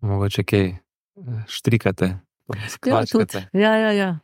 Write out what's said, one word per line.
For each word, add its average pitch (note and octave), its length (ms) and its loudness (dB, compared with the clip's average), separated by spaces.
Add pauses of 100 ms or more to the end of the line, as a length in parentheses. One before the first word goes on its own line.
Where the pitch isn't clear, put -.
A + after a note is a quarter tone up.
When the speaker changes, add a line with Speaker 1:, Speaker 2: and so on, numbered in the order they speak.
Speaker 1:
Mogoče G2 420 0
kaj, G#2+ 180 2
eh, F#2 160 -2 (680)
štrikate, G2+ 600 0 (440)
Speaker 2:
Ja, G#2 160 -8
Speaker 1:
skvačkate. A3+ 640 0
Speaker 2:
tudi. F#3+ 260 -8
Ja, G#3+ 220 4
ja, A3 160 2
ja. F#3+ 320 0